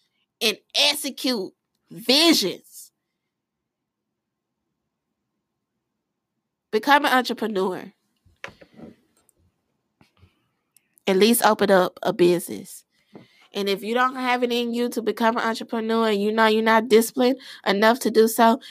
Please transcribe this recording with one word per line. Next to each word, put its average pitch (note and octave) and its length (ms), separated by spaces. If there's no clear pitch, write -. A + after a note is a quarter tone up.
and G#3+ 160
execute C4+ 800
visions. A#3+ 1040
Become C#4+ 340
an C4+ 60
entrepreneur. G#3+ 800
At F#3+ 120
least A3 280
open G#3 260
up F#3 320
a F#3 100
business. F3+ 720
And G3 140
if G3 160
you A3 100
don't B3+ 220
have B3+ 280
it A#3+ 80
in A#3+ 220
you A#3+ 160
to A#3 120
become A3+ 360
an - 60
entrepreneur A3+ 680
and G3+ 120
you G#3+ 100
know A3+ 140
you're A3 180
not A3+ 260
disciplined B3 500
enough A3 360
to A3+ 100
do A3 160
so, A3+ 320